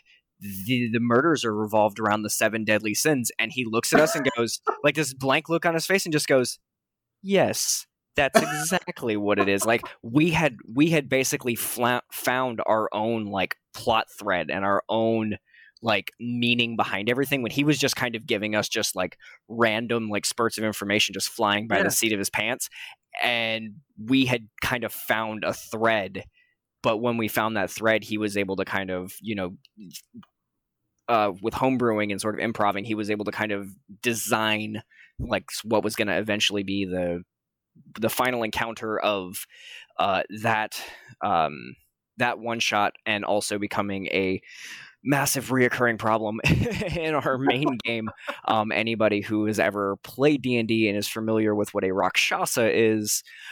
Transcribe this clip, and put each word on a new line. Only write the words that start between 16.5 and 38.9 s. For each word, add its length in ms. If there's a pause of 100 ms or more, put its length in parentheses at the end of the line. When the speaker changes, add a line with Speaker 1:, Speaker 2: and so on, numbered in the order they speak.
Speaker 1:
behind 320
everything 340
when 100
he 120
was 140
just 180
kind 200
of 100
giving 280
us 140
just, 260
like, 220 (320)
random, 640
like, 160
spurts 320
of 60
information 500
just 160
flying 380
by 100
Speaker 2:
Yeah. 60
Speaker 1:
the 60
seat 220
of 60
his 100
pants. 400 (540)
And 540 (200)
we 300
had 220 (120)
kind 240
of 80
found 500
a 120
thread, 680 (580)
but 160
when 180
we 120
found 280
that 140
thread, 340
he 140
was 180
able 200
to 80
kind 260
of, 300
you 140
know, 220 (1500)
uh, 240 (100)
with 120
homebrewing 560
and 100
sort 140
of 60
improving, 440
he 100
was 160
able 140
to 80
kind 200
of 160 (340)
design, 800 (360)
like, 320
s-, 140
what 200
was 120
gonna 220
eventually 440
be 240
the, 360 (760)
the 100
final 340
encounter 560